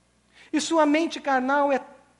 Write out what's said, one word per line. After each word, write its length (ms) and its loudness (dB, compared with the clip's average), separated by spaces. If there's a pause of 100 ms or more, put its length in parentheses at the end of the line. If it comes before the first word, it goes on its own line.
(540)
e 80 0
sua 240 2
mente 340 0
carnal 520 0
é, 120 -2 (360)